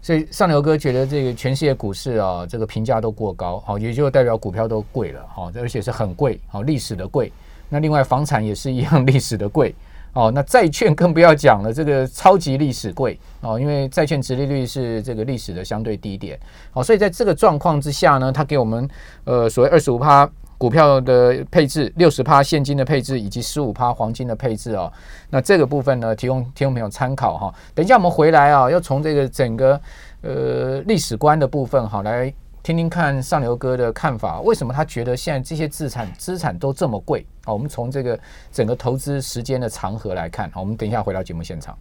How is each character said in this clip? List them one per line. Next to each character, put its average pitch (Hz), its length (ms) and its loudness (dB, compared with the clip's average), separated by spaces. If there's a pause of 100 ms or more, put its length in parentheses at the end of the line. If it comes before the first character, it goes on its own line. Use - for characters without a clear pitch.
所 170 120 0
以 156 160 0
上 190 180 0
流 143 140 4
哥 156 160 2
觉 143 140 0
得 127 120 2
这 143 200 -2
个 123 100 -2
全 127 220 -2
世 143 80 -2
界 139 100 4
股 104 180 -6
市 127 200 -8
啊， 92 360 -2
这 120 80 -10
个 110 80 -4
评 110 200 -6
价 113 160 0
都 113 100 -2
过 104 240 -6
高， 90 320 -6
好， 101 100 -4
也 110 160 -4
就 139 160 0
代 135 140 4
表 117 160 2
股 104 140 -6
票 113 160 -2
都 110 120 -2 (120)
贵 104 180 -4
了， 67 100 -14 (140)
好， 87 220 -10
而 120 120 -8
且 113 140 -6
是 123 80 -6
很 101 240 -4
贵， 127 320 -2
好， 101 160 -10
历 143 160 -2
史 110 160 -8
的 92 140 -8
贵。 117 240 -2 (360)
那 147 120 -2
另 156 100 0
外 147 140 2
房 135 200 0
产 127 200 0
也 107 100 -2
是 135 160 -6
一 127 120 -2
样 147 200 4
<laughs> - 20 -
历 135 140 4
史 117 180 -4
的 104 120 -4
贵， 117 260 0 (380)
哦， 117 200 4
那 139 120 0
债 170 240 4
券 151 260 2
更 175 180 2
不 151 60 2
要 170 160 10
讲 139 260 6
了， 110 120 -2
这 151 120 -2
个 139 220 2
超 190 320 6
级 143 180 -2
历 139 160 0
史 107 200 -8
贵， 110 260 -2 (220)
哦， 113 180 -4
因 135 80 -2
为 139 220 0
债 156 180 2
券 139 160 -2
殖 127 140 -4
利 139 100 -2
率 135 180 -2
是 117 380 -4
这 123 100 -8
个 110 120 -4
历 131 120 -4
史 107 160 -10
的 90 120 -8
相 110 180 -6
对 110 140 -4
低 98 200 -8
点， 80 220 -12 (360)
哦， 127 100 -2
所 226 100 4
以 208 40 2
在 202 120 2
这 240 140 -4
个 202 100 2
状 170 240 4
况 151 220 0
之 143 100 -6
下 143 280 4
呢， 131 120 0
它 139 140 -2
给 147 120 -2
我 127 80 2
们， 117 240 -4 (360)
呃， 120 240 2
所 123 160 4
谓 135 60 4
二 170 60 6
十 147 140 4
五 120 80 0
趴 143 320 6 (280)
股 120 120 0
票 143 320 6
的 123 480 4
配 156 160 4
置、 135 300 -2
六 170 120 6
十 143 140 0
趴 139 200 6
现 143 220 2
金 143 140 -2
的 135 40 2
配 139 200 0
置 131 180 -4
以 101 80 -8
及 117 140 -6
十 - 180 -6
五 131 100 -2
趴 120 220 0
黄 113 180 -2
金 123 160 -6
的 117 80 -4
配 113 220 -4
置 113 180 -8
哦， 90 160 -4 (380)
那 139 100 0
这 180 200 4
个 143 80 4
部 139 160 -2
分 127 180 0
呢， 113 160 -2
提 123 140 -4
供 131 120 -2 (120)
听 139 120 -2
众 135 60 0
朋 120 80 -4
友 110 80 -6
参 131 260 -4
考 104 220 -2
哈。 95 180 -8 (200)
等 156 100 0
一 - 20 -2
下 247 100 8
我 214 40 8
们 175 100 2
回 160 200 4
来 147 220 6
啊， 135 180 4
要 175 100 2
从 143 220 -4
这 156 100 -2
个 139 160 0
整 117 260 -2
个， 131 240 4 (440)
呃， 131 640 -4
历 214 100 2
史 143 180 -2
观 151 240 2
的 143 80 2
部 135 200 -2
分 127 200 0
哈， 101 160 -6
来 123 300 -2 (300)
听 160 120 -2
听 165 140 -2
看 147 340 -2
上 151 160 -2
流 120 160 -2
哥 127 220 -2
的 117 160 0
看 131 260 -4
法， 92 220 -6
为 220 140 2
什 151 120 -6
么 120 60 -6
他 143 100 -2
觉 123 220 -4
得 123 100 -2
现 147 200 -6
在 135 60 -2
这 143 140 -10
些 151 140 -4
资 147 220 -6
产， 113 260 -8
资 180 220 -8
产 110 200 -4
都 135 140 -4
这 131 160 -2
么 107 120 -4
贵？ - 260 -4 (180)
好， 110 80 -4
我 101 60 -2
们 143 100 -6
从 123 220 -8
这 135 120 -6
个 120 160 -4 (320)
整 113 160 -2
个 117 80 0
投 123 220 -2
资 139 240 -4
时 123 220 -8
间 127 180 -4
的 120 80 -4
长 95 240 -8
河 104 220 -6
来 85 120 -4
看， 85 260 -8
好， 92 100 -10
我 - 20 -6
们 104 100 -4
等 110 140 -6
一 - 20 -4
下 113 120 -2
回 98 100 -4
到 92 100 -6
节 87 120 -10
目 82 80 -8
现 82 180 -10
场。 - 200 -16